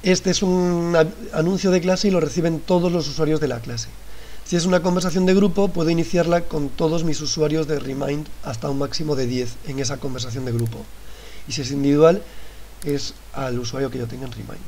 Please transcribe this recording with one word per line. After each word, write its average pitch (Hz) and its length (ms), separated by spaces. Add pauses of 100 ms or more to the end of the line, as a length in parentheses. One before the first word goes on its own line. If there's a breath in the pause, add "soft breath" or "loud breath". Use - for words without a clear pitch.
Este 185 280
es - 100
un 175 540
a-, 165 420
anuncio 180 340
de 180 100
clase 185 260
y 196 40
lo 175 100
reciben 156 400
todos 180 280
los 165 200
usuarios 151 320
de 147 80
la 120 100
clase. 113 300 (560 loud breath)
Si - 100
es 170 100
una 180 160
conversación 180 440
de 185 100
grupo, 196 320
puedo 170 220
iniciarla 170 560
con 143 240
todos 165 340
mis 156 160
usuarios 151 480
de 147 120
Remind 139 480 (160)
hasta 139 260
un 135 100
máximo 143 380
de 127 100
diez 123 280 (120)
en 135 120
esa 139 180
conversación 127 480
de 120 80
grupo. 113 260 (680 loud breath)
Y 135 40
si 147 100
es 127 100
individual, 147 520 (600 loud breath)
es 143 300 (200)
al 127 260
usuario 131 320
que 127 80
yo 120 80
tenga 127 180
en 123 60
Remind. - 360